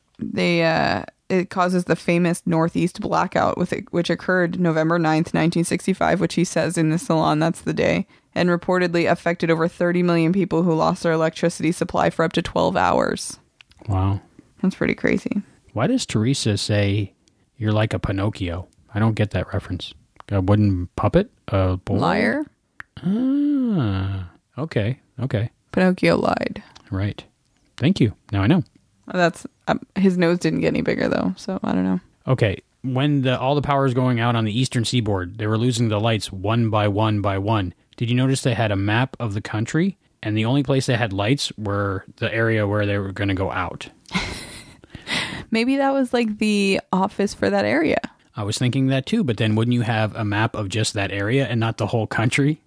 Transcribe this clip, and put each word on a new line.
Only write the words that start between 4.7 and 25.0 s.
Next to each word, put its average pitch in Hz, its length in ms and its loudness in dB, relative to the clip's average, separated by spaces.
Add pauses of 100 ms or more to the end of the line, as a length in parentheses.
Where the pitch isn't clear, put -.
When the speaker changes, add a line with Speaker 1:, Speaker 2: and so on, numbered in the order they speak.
Speaker 1:
ninth, 156 340 0
nineteen 170 300 2
sixty-five, 175 560 0
which 170 160 -2
he 170 80 2
says 170 340 -2
in 160 140 2
the 165 80 0
salon, 156 400 0
that's 165 220 0
the - 120 -4
day, 170 320 0 (300)
and 180 140 2
reportedly 175 600 0
affected 170 400 0
over 165 180 2
thirty 175 360 0
million 170 280 4
people 180 300 2
who 175 140 2
lost 160 260 0
their 170 120 2
electricity 160 580 0
supply - 400 0
for - 120 0
up 165 100 0
to 175 100 0
twelve - 340 0
hours. 87 600 0 (480)
Speaker 2:
Wow. 95 340 0 (400)
Speaker 1:
That's 185 140 0
pretty - 200 0
crazy. - 460 0 (320)
Speaker 2:
Why 113 140 0
does 247 180 -2
Teresa 113 520 0
say, 101 560 0 (440)
"You're 107 160 0
like 107 200 2
a 101 60 -2
Pinocchio"? 95 680 -4 (260)
I 107 60 -2
don't 110 160 2
get 104 160 0
that - 200 -4
reference. - 440 -8 (340)
A 98 120 2
wooden 98 540 2
puppet? 175 360 0 (160)
A 95 300 0
bowl? - 200 -4
Speaker 1:
Liar. 202 480 0 (760)
Speaker 2:
Ah, 196 1080 0 (280)
okay, 123 420 -2 (200)